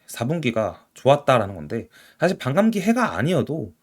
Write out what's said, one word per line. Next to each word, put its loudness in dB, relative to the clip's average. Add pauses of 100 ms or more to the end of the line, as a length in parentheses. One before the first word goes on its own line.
사 -6
분기가 -2
좋았다라는 2
건데 -10 (320)
사실 2
반감기 0
해가 0
아니어도 -2 (100)